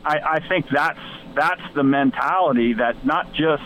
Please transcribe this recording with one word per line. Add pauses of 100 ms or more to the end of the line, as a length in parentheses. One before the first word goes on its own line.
I,
I
think
that's, (340)
that's
the
mentality
that
not
just